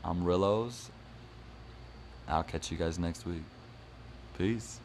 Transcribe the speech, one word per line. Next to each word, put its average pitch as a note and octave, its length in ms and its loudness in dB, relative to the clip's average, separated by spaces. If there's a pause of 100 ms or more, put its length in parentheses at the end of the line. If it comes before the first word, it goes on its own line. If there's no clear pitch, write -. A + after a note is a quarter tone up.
I'm F2 200 2
Rillos. G2+ 640 6 (1400)
I'll D#2+ 160 4
catch - 280 -2
you D#2+ 60 -2
guys E2 200 2
next E2+ 280 0
week. E2+ 180 -2 (920)
Peace. G#2+ 480 2